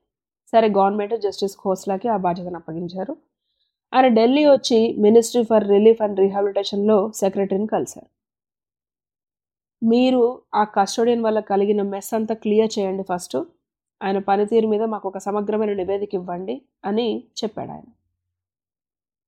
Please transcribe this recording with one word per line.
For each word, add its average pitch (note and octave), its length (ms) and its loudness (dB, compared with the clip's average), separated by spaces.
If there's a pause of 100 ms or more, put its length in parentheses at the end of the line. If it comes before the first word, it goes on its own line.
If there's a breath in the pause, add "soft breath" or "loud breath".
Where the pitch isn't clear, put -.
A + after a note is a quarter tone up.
(480)
సరే, A3+ 220 4
గవర్నమెంట్ G3+ 520 0
జస్టిస్ G3 360 -4
ఖోస్లాకి F#3+ 500 -4
ఆ A3 100 0
బాధ్యతను F3+ 380 -4
అప్పగించారు. F3 640 -10 (760)
ఆయన C4 140 4
ఢిల్లీ B3 380 4
వచ్చి A#3+ 540 4
Ministry A3+ 420 4
for A3 220 2
Relief G#3 420 6
and G3+ 100 -4
Rehabilitation-లో G3+ 960 0
సెక్రటరీని G3 560 -2
కలిశారు. - 400 -6 (1800)
"మీరు B3 560 2 (140)
ఆ G#3+ 80 2
కస్టోడియన్ A3+ 600 0
వల్ల G#3+ 160 0
కలిగిన G3+ 420 0
mess G3 320 -8
అంతా A3 220 -2
clear A3 440 0
చేయండి F#3+ 240 -4
ఫస్ట్, F3+ 340 -6 (680)
ఆయన G3 140 -2
పనితీరు G#3 500 0
మీద G#3+ 140 0
మాకు G#3+ 260 -6
ఒక F#3+ 100 -8
సమగ్రమైన G#3 560 -4
నివేదిక G3+ 420 -4
ఇవ్వండి" F#3 460 -8 (240)
అని A3 380 -4 (200)
చెప్పాడు - 280 -8
ఆయన. D2+ 200 -18 (1400)